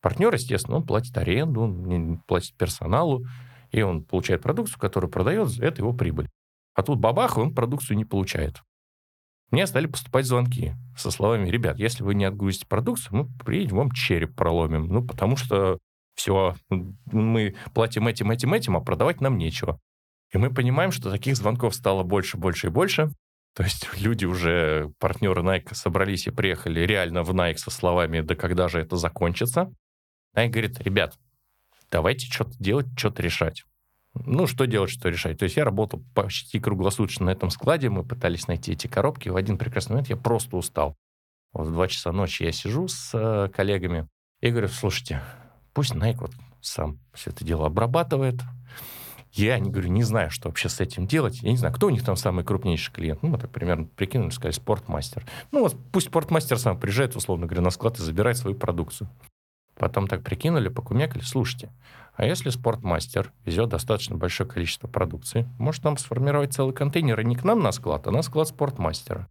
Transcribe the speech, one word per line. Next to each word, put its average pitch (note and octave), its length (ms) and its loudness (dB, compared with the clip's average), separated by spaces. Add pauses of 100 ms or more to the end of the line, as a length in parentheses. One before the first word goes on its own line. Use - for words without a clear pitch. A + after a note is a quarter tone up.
Партнёр, F#3+ 320 4
естественно, - 440 -2
он D#3+ 80 -2
платит A2+ 320 -2
аренду, A2 440 2
он F#2 220 -2
не, E2+ 340 0 (100)
платит - 300 0
персоналу, B2 680 0 (480)
и A2 120 2
он F2 200 0
получает F2+ 380 0
продукцию, G#3+ 380 -2
которую F#2+ 320 0
продаёт, C3+ 480 0
это - 220 0
его A2+ 120 0
прибыль. D#2 340 -2 (480)
А - 60 2
тут C3 180 2
бабах, C#3+ 380 4
и - 20 2
он C3 140 2
продукцию B2 440 0
не G#2+ 80 0
получает. F#2 560 -2 (920)
Мне F3+ 160 4
стали C#3 180 0
поступать C3+ 400 0
звонки B2 480 2 (240)
со - 140 -4
словами, G#2 380 2
«Ребят, G#2 280 0
если A2+ 260 -2
вы G2+ 120 2
не G2+ 100 2
отгрузите G2 400 -2
продукцию, B2 500 -2
мы C3 120 0 (180)
приедем, D3 320 0
вам C3 140 2
череп - 440 0
проломим. E2 520 2
Ну, A2 180 0
потому G#2+ 320 0
что G2 400 2 (380)
всё, F#2+ 400 2 (140)
мы G#2+ 840 0 (180)
платим A2+ 340 2
этим, A2 240 0
этим, B2 220 2
этим, A3 240 2
а - 40 0
продавать B2 400 2
нам C3+ 160 2
нечего». - 420 -2 (540)
И - 60 2
мы B2+ 140 4
понимаем, C3 380 4
что - 200 -4
таких C3+ 260 0
звонков A2 380 2
стало F#2+ 280 2
больше, F#2+ 340 0
больше F2+ 300 0
и E2 40 0
больше. D#3 400 2 (440)
То - 80 0
есть - 240 -2 (140)
люди G2+ 240 2
уже, E2 760 2
партнёры F2+ 440 2
Nike, F#2 320 0
собрались F#2+ 500 0
и - 60 -2
приехали E2+ 500 0
реально F2+ 420 2
в D#2+ 80 -2
Nike F2 260 2
со - 120 -8
словами, E2+ 520 2
«Да D#2 140 -2
когда F2 320 0
же E2+ 120 0
это D#2+ 180 -4
закончится?» F2+ 720 0 (640)
Nike A#2 140 2
говорит, A2 320 -2
«Ребят, F#2+ 320 0 (760)
давайте G2 340 2
что-то - 320 -4
делать, A#2+ 300 0 (100)
что-то - 240 -2
решать». E2 420 -2 (520)
Ну, B2+ 300 2
что C3 220 2
делать, G#2 240 2
что - 180 -2
решать? E2 300 -2
То - 60 2
есть F2 120 0
я - 80 4
работал G2+ 380 0 (100)
почти - 460 -2
круглосуточно G2 680 0
на F#2 60 4
этом F#2+ 180 0
складе, C#3 400 0
мы G2 140 -2
пытались - 440 -2
найти - 260 -2
эти - 120 -6
коробки. - 440 -2
В F2+ 60 0
один G2 220 0
прекрасный A#2 360 -4
момент B2+ 160 0
я - 80 -2
просто - 380 0
устал. D2+ 400 -2 (560)
Вот D#2 160 -4
в D#2+ 40 -2
два F2 160 2
часа - 240 -4
ночи F2+ 320 -2
я E2 80 0
сижу C3 360 -2
с, - 280 -8
э, G#2+ 360 2
коллегами F2+ 560 0 (320)
и A#2+ 120 2
говорю, A#2 160 2
«Слушайте, - 540 -2 (520)
пусть B2+ 220 2
Nike A#2 240 0
вот - 120 -8 (300)
сам - 380 -4 (140)
всё - 180 -10
это - 120 -10
дело D#2+ 220 0
обрабатывает. B2+ 680 2 (960)
Я, A2 260 2
не, F#2+ 140 0
говорю, F2+ 180 -2
не G#2 140 4
знаю, A2 260 2
что - 200 -8
вообще - 200 -4
с - 100 -8
этим F2+ 280 -2
делать. B2+ 340 0
Я A#2 80 0
не B2 80 4
знаю, F2 160 0
кто G#3 140 4
у - 20 4
них B2+ 160 2
там G2 100 0
самый F2+ 300 0
крупнейший F#2 480 -2
клиент». D#2+ 300 -4
Ну, D#3+ 60 2
мы - 100 0
так - 100 -8
примерно E2+ 360 -2
прикинули, G2 440 -2
сказали, - 240 -4
«Спортмастер». - 720 -4 (260)
Ну, C#4+ 100 4
вот F3+ 140 4 (160)
пусть F#3 180 2
Спортмастер D#3+ 500 2
сам G2 200 2
приезжает, A#2 360 0
условно F2 320 -2
говоря, F2 160 0
на F2+ 80 4
склад A2+ 260 -2
и E2 60 -6
забирает G#2 340 2
свою G2 180 -4
продукцию. F2 540 -4 (680)
Потом - 320 0
так F#2+ 160 -2
прикинули, C3+ 460 0
покумекали, - 540 -2
«Слушайте, - 480 -4 (440)
а - 100 0
если C3+ 260 0
Спортмастер A2 840 -2 (100)
везёт G2 260 0
достаточно - 460 -2
большое F2 320 -2
количество - 400 -4
продукции, F#2 720 -2
может D3+ 260 -2
нам D3 140 2
сформировать C#3 560 0
целый C3 220 0
контейнер C#3 460 2
и A2+ 40 0
не A#2+ 100 2
к B2 80 -8
нам A3 160 4
на A#2+ 120 4
склад, D2+ 340 -2
а - 60 0
на B2+ 100 2
склад D#3 280 0
Спортмастера?» F#2 800 -4